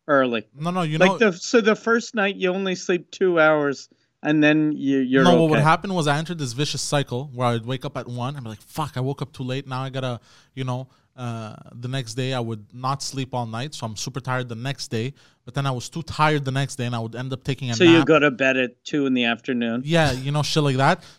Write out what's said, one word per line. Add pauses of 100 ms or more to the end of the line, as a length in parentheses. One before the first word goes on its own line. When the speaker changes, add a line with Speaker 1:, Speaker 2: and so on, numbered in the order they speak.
Speaker 1:
early.
Speaker 2:
No,
no,
you
Speaker 1:
Like
Speaker 2:
know
Speaker 1:
the,
so
the
first
night
you
only
sleep
two
hours, (340)
and
then
you,
you're
Speaker 2:
No,
what
would
Speaker 1:
okay.
Speaker 2:
happen
was
I
entered
this
vicious
cycle
where
I'd
wake
up
at
one,
I'd
be
like,
Fuck,
I
woke
up
too
late.
Now
I
gotta, (340)
you
know, (260)
uh, (180)
the
next
day,
I
would
not
sleep
all
night,
so
I'm
super
tired
the
next
day. (300)
But
then
I
was
too
tired
the
next
day,
and
I
would
end
up
taking
a
Speaker 1:
So
you
Speaker 2:
nap.
Speaker 1:
go
to
bed
at
two
in
the
afternoon?
Speaker 2:
Yeah,
you
know,
shit
like
that. (160)